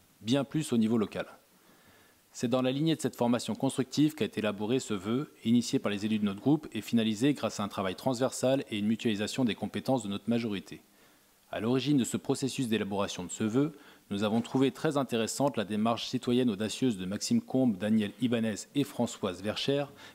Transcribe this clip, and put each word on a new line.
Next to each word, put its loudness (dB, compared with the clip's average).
bien 2
plus -2
au 4
niveau 4
local. -2
C'est -4
dans 4
la 2
lignée 2
de -8
cette -2
formation 2
constructive 0
qu'a 0
été -4
élaboré 0
ce -4
vœu, -2
initié 4
par 0
les -2
élus 2
de 0
notre 0
groupe 2
et -6
finalisé 2
grâce -4
à -2
un -6
travail -4
transversal 0
et -4
une 0
mutualisation 0
des 0
compétences -2
de -6
notre -6
majorité. -4
À -6
l'origine 2
de 4
ce -4
processus -2
d'élaboration -2
de -10
ce -6
vœu, 2
nous -2
avons 2
trouvé 2
très -2
intéressante 0
la 0
démarche 0
citoyenne 2
audacieuse 0
de -4
Maxime 0
Combe, 2
Daniel 2
Ibanez 0
et 2
Françoise -4
Verchères, 0